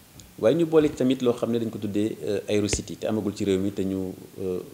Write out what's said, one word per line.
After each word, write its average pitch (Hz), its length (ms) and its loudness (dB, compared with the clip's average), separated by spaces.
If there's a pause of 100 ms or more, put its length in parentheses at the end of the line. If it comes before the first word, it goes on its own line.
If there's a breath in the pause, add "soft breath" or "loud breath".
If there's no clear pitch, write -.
(380)
Waaye 120 180 4
ñu 170 100 4
boole 156 240 6
ci - 60 -10
tamit 131 280 2
loo 120 100 4
xam 117 180 -2
ne 120 60 2
dañ 113 140 -2
ko 107 80 -8
tuddee, 104 440 0
euh, 101 240 -2
Aérocity, 101 500 0
te - 100 -4
amagul 104 280 -2
ci 107 100 -4
réew 95 120 4
mi 98 140 0
te 98 100 -4
ñu, 95 320 -2 (260)
euh, 92 200 -2 (140)